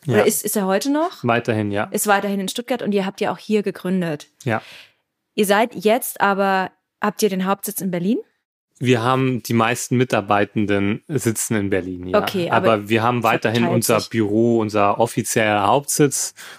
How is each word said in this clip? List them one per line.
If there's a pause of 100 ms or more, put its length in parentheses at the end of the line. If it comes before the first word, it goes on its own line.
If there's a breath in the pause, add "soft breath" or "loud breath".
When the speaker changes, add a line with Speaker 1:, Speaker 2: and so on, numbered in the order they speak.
Speaker 1:
Oder
Speaker 2:
Ja.
Speaker 1:
ist,
ist
er
heute
noch?
Speaker 2:
Weiterhin,
ja.
Speaker 1:
Ist
weiterhin
in
Stuttgart
und
ihr
habt
ja
auch
hier
gegründet. (160)
Speaker 2:
Ja. (720 loud breath)
Speaker 1:
Ihr
seid
jetzt
aber, (300)
habt
ihr
den
Hauptsitz
in
Berlin? (600)
Speaker 2:
Wir
haben
die
meisten
Mitarbeitenden
sitzen
in
Berlin,
ja.
Speaker 1:
Okay,
Speaker 2:
Aber
Speaker 1:
aber
Speaker 2:
wir
haben
weiterhin
Speaker 1:
verteilt
Speaker 2:
unser
Speaker 1:
sich.
Speaker 2:
Büro,
unser
offizieller
Hauptsitz. (240 loud breath)